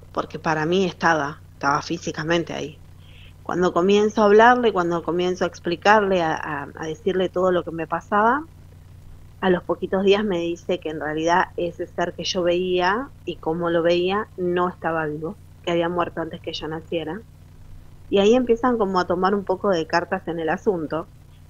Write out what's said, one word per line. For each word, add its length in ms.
porque 280
para 260
mí 200
estaba, 540
estaba 280
físicamente 720
ahí. 240
Cuando 300
comienzo 480
a 40
hablarle, 480
cuando 300
comienzo 400
a 40
explicarle, 760
a, 140
a, 320
a 100
decirle 420
todo 220
lo 120
que 80
me 160
pasaba, 560
a 80
los 140
poquitos 400
días 200
me 160
dice 400
que 100
en 100
realidad 580
ese 300
ser 260
que 100
yo 180
veía 680
y 100
cómo 340
lo 140
veía 440
no 320
estaba 360
vivo, 300
que 80
había 180
muerto 320
antes 200
que 120
yo 140
naciera. 540
Y 100
ahí 160
empiezan 420
como 220
a 60
tomar 300
un 80
poco 260
de 160
cartas 420
en 120
el 100
asunto, 580